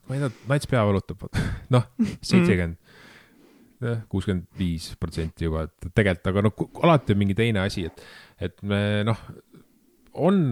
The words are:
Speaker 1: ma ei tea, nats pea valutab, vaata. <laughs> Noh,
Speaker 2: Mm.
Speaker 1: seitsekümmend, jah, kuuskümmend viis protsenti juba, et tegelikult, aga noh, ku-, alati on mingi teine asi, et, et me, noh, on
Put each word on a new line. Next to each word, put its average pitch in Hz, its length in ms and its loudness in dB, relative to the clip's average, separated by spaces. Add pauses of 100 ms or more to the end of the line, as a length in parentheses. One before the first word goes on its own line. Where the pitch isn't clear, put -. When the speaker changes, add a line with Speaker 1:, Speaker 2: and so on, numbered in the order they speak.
Speaker 1:
ma 131 120 -10
ei 139 60 -4
tea, 135 100 -4 (140)
nats 143 240 -2
pea 117 160 2
valutab, 98 360 -2
vaata. - 200 -4 (160)
<laughs> - 180 -2
Noh, 120 100 4 (100)
Speaker 2:
Mm. 208 260 -2
Speaker 1:
seitsekümmend, 175 560 2 (1040)
jah, 117 240 -4
kuuskümmend 92 480 -2
viis 87 420 -4
protsenti 82 500 -6
juba, 80 220 -2
et - 260 -12
tegelikult, 95 340 2
aga 98 140 2
noh, 104 140 2
ku-, - 140 -6 (100)
alati 151 340 4
on 98 60 2
mingi 98 160 2
teine 113 260 2
asi, 98 240 -2
et, - 160 -12 (360)
et - 260 -8
me, 101 160 0 (240)
noh, 110 180 -2 (920)
on 185 240 4 (120)